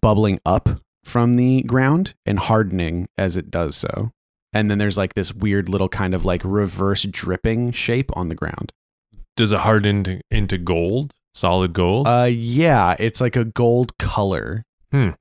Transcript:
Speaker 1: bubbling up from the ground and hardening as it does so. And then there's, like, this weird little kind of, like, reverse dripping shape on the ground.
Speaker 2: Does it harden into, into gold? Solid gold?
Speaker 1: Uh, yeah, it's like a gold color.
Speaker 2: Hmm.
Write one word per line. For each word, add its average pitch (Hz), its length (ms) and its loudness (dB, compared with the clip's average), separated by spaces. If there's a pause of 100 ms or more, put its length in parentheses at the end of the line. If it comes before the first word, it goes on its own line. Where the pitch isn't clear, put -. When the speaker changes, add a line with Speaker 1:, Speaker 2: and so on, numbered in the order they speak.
Speaker 1:
bubbling 107 440 2
up - 240 2 (340)
from 120 320 2
the 127 280 4
ground 131 500 2 (120)
and 101 120 -2
hardening 90 680 0 (100)
as 92 200 -2
it 82 120 -8
does 82 260 -4
so. - 360 -6 (420)
And 107 180 2
then 101 60 0
there's, 101 200 0
like, 95 180 -2
this 92 180 -4
weird 98 340 -2
little 95 220 0
kind 92 240 -2
of, 90 100 -2
like, 90 220 0
reverse 98 580 -2
dripping 113 680 -4
shape 120 420 -2
on 87 140 -4
the 82 60 -6
ground. - 360 -8 (640)
Speaker 2:
Does 110 160 2
it 101 80 2
harden 104 380 2
into, 92 240 -4 (100)
into 101 260 0
gold? 90 560 -2 (200)
Solid 90 400 0
gold? 95 340 2
Speaker 1:
Uh, 123 240 4
yeah, 117 680 2
it's 110 220 -2
like 123 160 0
a 120 80 2
gold 120 540 0
color. 95 640 -2 (300)
Speaker 2:
Hmm. 127 160 2 (120)